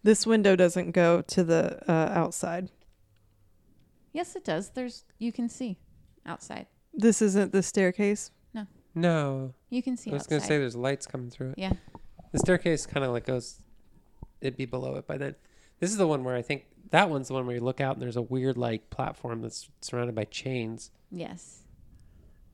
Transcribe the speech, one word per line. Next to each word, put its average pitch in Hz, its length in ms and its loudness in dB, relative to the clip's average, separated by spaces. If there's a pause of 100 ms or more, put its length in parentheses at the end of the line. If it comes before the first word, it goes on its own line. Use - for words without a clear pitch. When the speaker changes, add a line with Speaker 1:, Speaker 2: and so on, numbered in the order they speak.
Speaker 1:
This 214 220 6
window 214 300 6
doesn't 175 360 4
go 175 300 6
to - 220 0
the, 165 340 2 (120)
uh, 160 260 4
outside. 175 520 -2 (1400)
Speaker 2:
Yes, 349 240 -6
it - 80 -12
does. 185 260 -4
There's, 247 340 -10 (140)
you 226 140 -4
can 240 160 -4
see 226 300 -8 (460)
outside. - 420 -12 (280)
Speaker 1:
This 220 280 6
isn't 196 300 2
the 190 100 4
staircase? 202 680 0 (240)
Speaker 2:
No. 214 120 -10 (280)
Speaker 3:
No. 143 600 0 (160)
Speaker 2:
You 247 120 -2
can 254 140 -4
see 220 140 -10
Speaker 3:
I 143 40 -4
was 143 120 -6
gonna 151 140 0
Speaker 2:
outside. - 80 -8
Speaker 3:
say 151 100 4
there's 123 180 -2
lights 135 300 -2
coming 123 240 -10
through 131 200 -8
it. 131 80 -10
Speaker 2:
Yeah. 190 140 -2 (600)
Speaker 3:
The 147 60 0
staircase 170 480 2
kinda, 135 240 -2
like, 120 160 -2
goes, 127 340 -4 (800)
it'd 127 160 -4
be 131 100 -4
below 131 300 -6
it 135 100 -10
by 143 120 -8
then. 139 160 -6 (460)
This 180 100 0
is 220 60 -2
the 190 100 4
one 143 180 2
where 127 120 -2
I 120 60 -2
think, 139 240 -4 (240)
that 175 200 4
one's 139 180 -2
the 131 60 -6
one 131 120 -2
where 123 100 -4
you 120 60 -4
look 127 180 -2
out 135 160 0
and - 60 -8
there's 120 140 -4
a 120 60 -2
weird, 127 340 0
like, 117 340 -4
platform 117 520 -6
that's - 260 -12 (120)
surrounded 120 340 -4
by 107 100 -2
chains. 113 680 -6 (200)
Speaker 2:
Yes. - 520 -12 (920)